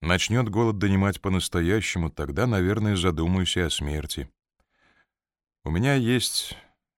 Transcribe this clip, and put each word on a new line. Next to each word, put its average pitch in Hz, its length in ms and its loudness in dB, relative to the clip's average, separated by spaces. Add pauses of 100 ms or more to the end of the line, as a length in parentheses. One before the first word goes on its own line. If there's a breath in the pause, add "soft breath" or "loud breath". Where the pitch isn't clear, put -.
Начнет 104 460 0
голод 107 300 0
донимать 98 420 2
по-настоящему, 92 920 0
тогда, 73 360 -4
наверное, 104 500 2
задумаюсь 87 600 0
и 90 40 0
о 82 100 0
смерти. 73 580 -6 (1400)
У 76 40 -2
меня 120 240 2
есть 123 600 0 (420 loud breath)